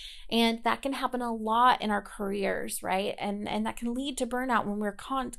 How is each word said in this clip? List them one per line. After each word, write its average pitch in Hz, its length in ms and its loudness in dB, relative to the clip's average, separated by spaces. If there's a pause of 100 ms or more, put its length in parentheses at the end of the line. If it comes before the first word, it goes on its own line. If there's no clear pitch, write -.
(300)
And 226 360 4
that 226 160 2
can 277 120 -2
happen 254 280 -2
a 240 120 -2
lot 226 480 6
in 214 80 0
our 202 120 2
careers, 196 800 -2
right? 190 340 0
And, 202 300 -4
and 214 180 0
that 220 120 -4
can 233 160 -4
lead 262 240 -4
to 247 100 0
burnout 247 380 2
when 202 140 -2
we're 208 120 0
con-, 254 480 -4